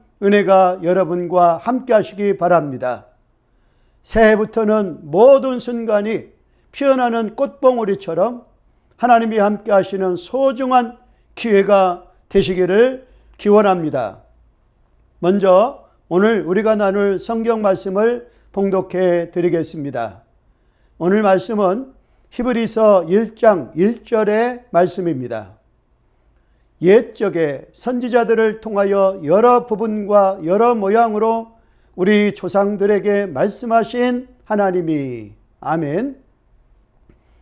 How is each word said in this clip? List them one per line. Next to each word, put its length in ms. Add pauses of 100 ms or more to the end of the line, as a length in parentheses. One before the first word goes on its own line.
(220)
은혜가 600
여러분과 760
함께하시기 800
바랍니다. 680 (960)
새해부터는 1080
모든 480
순간이 680 (440)
피어나는 640
꽃봉오리처럼 1080 (520)
하나님이 420
함께하시는 760
소중한 800 (380)
기회가 720 (240)
되시기를 760 (300)
기원합니다. 840 (1000)
먼저 680 (240)
오늘 380
우리가 300
나눌 420
성경 440
말씀을 680 (220)
봉독해 800
드리겠습니다. 920 (760)
오늘 240
말씀은 720 (380)
히브리서 720
일 320
장 380
일 300
절의 680
말씀입니다. 840 (1300)
"옛적에 880
선지자들을 880
통하여 640
여러 420
부분과 760
여러 300
모양으로 800 (420)
우리 400
조상들에게 920
말씀하신 1040 (160)
하나님이." 880 (280)
아멘. 600 (1200)